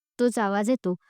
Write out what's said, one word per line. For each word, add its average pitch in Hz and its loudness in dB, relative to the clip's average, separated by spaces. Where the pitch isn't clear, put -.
तोच 240 0
आवाज 202 0
येतो 190 0